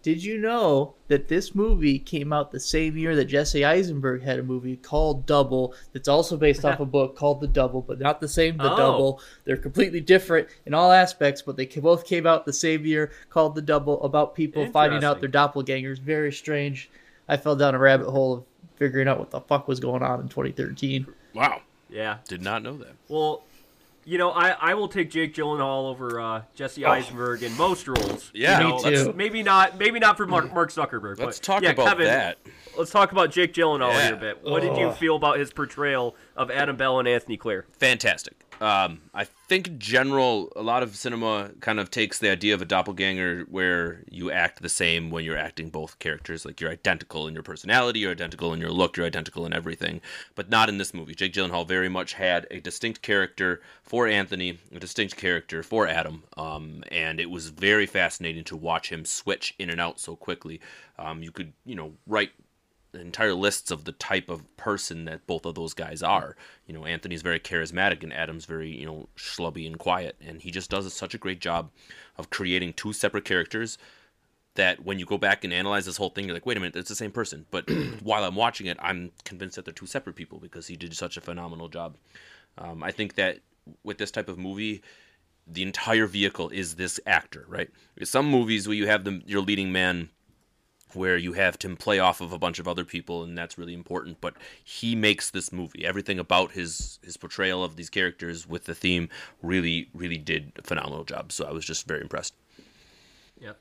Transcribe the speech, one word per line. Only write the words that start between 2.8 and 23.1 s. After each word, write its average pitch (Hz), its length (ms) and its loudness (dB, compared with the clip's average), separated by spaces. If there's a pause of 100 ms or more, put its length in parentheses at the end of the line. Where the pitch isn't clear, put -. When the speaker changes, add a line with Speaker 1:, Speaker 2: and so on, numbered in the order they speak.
Speaker 1:
year 160 200 0
that 139 100 4
Jesse 143 400 2
Eisenberg 147 560 2
had 131 160 -2
a 127 60 -4
movie 127 320 -4
called 147 500 0
Double 131 480 4 (180)
that's - 160 -6
also 156 300 4
based 147 280 6
off 147 140 4
a 143 60 0
Speaker 2:
<laughs> - 0 -
Speaker 1:
book 135 300 2
called 143 260 2
The 147 60 -4
Double, 131 340 4
but 127 180 -8
not 143 220 2
the 151 60 -4
same 160 300 2
The 143 160 2
Speaker 2:
Oh. 202 40 4
Speaker 1:
Double? 135 440 4 (220)
They're 131 140 0
completely 170 440 0
different 170 480 6 (180)
in 143 80 0
all 180 160 8
aspects, 180 500 6
but 131 160 -6
they 131 80 0
ca-, 147 160 -8
both 170 240 6
came 170 220 2
out 160 180 6
the 139 80 -4
same 160 320 2
year 151 260 2 (200)
called 156 240 4
The 156 80 -4
Double 147 400 2
about 143 320 2
people 151 340 0
finding 151 340 4
out 143 200 4
Speaker 2:
Interesting. 135 80 -2 (320)
Speaker 1:
their - 0 - (180)
doppelgangers. 135 180 -8
Very 147 320 0
strange. 143 600 -4 (360)
I 147 100 2
fell 147 180 2
down 139 180 4
a 127 60 0
rabbit 135 320 8
hole 131 240 4
of 120 80 -10 (320)
figuring 135 320 2
out 135 100 4
what - 140 -6
the - 100 -6
fuck 139 260 0
was 127 120 0
going 127 240 -2
on 127 160 0
in 131 100 -8
twenty 131 220 -4
thirteen. 135 560 -4 (260)
Speaker 3:
Wow. 127 280 0 (280)
Speaker 2:
Yeah. 107 280 -6 (100)
Speaker 3:
Did 87 160 -10
not 107 180 -2
know 127 160 -10
that. - 160 -18 (140)
Speaker 2:
Well, 151 340 0 (680)